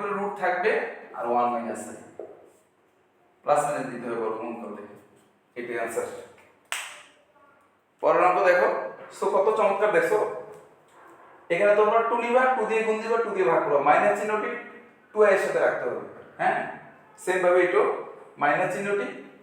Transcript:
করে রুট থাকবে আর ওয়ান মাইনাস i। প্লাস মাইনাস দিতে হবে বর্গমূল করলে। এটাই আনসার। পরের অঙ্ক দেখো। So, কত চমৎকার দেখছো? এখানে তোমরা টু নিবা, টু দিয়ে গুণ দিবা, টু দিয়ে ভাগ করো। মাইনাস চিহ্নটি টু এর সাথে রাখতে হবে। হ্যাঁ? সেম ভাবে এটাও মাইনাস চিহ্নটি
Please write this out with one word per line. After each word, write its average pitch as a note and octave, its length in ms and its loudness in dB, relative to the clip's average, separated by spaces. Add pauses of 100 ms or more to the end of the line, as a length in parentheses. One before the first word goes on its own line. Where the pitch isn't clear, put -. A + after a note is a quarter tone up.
করে G3+ 160 -4
রুট G3+ 160 -4 (100)
থাকবে F3+ 300 0 (440)
আর A#2 140 -8
ওয়ান A#2+ 240 2
মাইনাস A2+ 380 -8
i। - 40 -16 (1500)
প্লাস D3 140 4
মাইনাস C3 280 -4
দিতে A#2 160 -10
হবে A#2 160 -4
বর্গমূল - 380 -6
করলে। G#2 200 -12 (760)
এটাই A#2+ 260 -8
আনসার। A#2 240 -6 (1900)
পরের E3 240 4
অঙ্ক F3+ 140 4 (100)
দেখো। F3+ 200 4 (500)
So, - 60 -4 (100)
কত G3 140 4 (100)
চমৎকার G#3 380 2
দেখছো? G#3+ 220 2 (1300)
এখানে G3+ 260 4
তোমরা G#3+ 220 6 (120)
টু A#3+ 120 0
নিবা, A#3+ 200 4 (140)
টু G#3+ 120 -2
দিয়ে A3 140 0
গুণ G#3+ 200 0
দিবা, A3+ 220 0
টু G#3 100 -6
দিয়ে F#3 160 2
ভাগ D#3+ 140 4
করো। - 140 2 (100)
মাইনাস - 300 4
চিহ্নটি - 320 -4 (640)
টু G#3+ 120 -6
এর G3 140 6
সাথে - 280 0
রাখতে - 220 0
হবে। - 140 -6 (360)
হ্যাঁ? F3+ 200 0 (640)
সেম F#3 220 0
ভাবে F3+ 200 6
এটাও F#3+ 220 2 (560)
মাইনাস D3+ 320 2
চিহ্নটি G3+ 320 -2 (360)